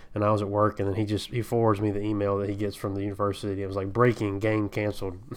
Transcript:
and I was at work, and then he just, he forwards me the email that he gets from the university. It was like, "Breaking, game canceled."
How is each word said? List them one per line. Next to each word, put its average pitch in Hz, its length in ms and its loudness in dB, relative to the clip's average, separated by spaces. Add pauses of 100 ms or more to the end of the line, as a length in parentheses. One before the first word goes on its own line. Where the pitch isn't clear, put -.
(140)
and 104 100 0
I 107 80 6
was 104 120 2
at 98 40 -4
work, 104 320 2
and 98 80 2
then 98 80 0
he 110 100 0
just, 101 260 -2
he 120 100 -2
forwards 110 400 2
me 107 80 2
the 101 120 -2
email 101 360 0
that 101 120 -2
he 101 60 -2
gets 101 200 -2
from 101 180 -4
the 98 80 -2
university. 101 600 -2
It 95 40 -4
was 95 80 -4
like, 98 160 -2
"Breaking, 107 460 2
game 107 320 0
canceled." 101 480 -4 (200)